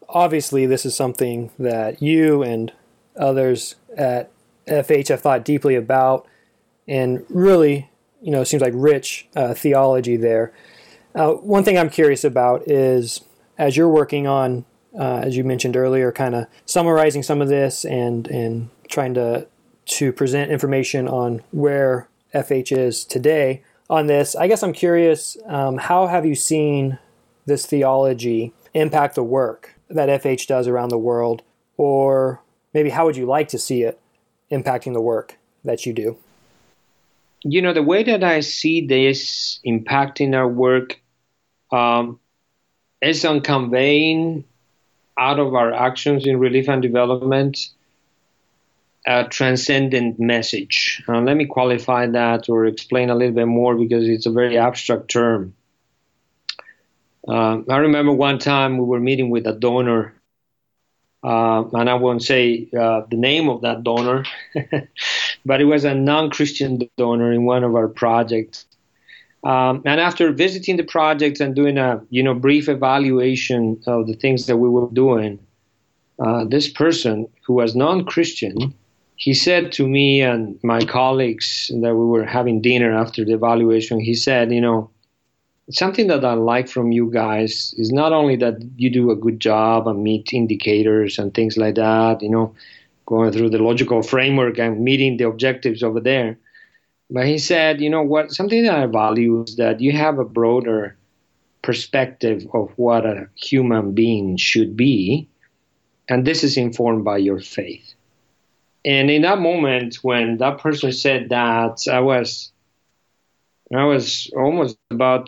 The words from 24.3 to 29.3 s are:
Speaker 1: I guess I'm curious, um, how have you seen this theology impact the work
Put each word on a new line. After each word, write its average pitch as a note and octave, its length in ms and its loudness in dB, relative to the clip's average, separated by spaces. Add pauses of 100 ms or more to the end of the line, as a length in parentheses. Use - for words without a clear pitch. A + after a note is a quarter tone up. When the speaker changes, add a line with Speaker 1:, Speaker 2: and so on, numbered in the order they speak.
Speaker 1:
I E3+ 100 0
guess G#3 160 0
I'm F#3 100 -2
curious, E3+ 640 0 (100)
um, C#3 320 -4
how F#3 280 2
have F3 180 0
you D3+ 120 0
seen C#3+ 640 -2 (440)
this C#3+ 220 -2
theology C3 840 0 (200)
impact D3+ 440 0
the B2 80 0
work A#2+ 500 -4 (140)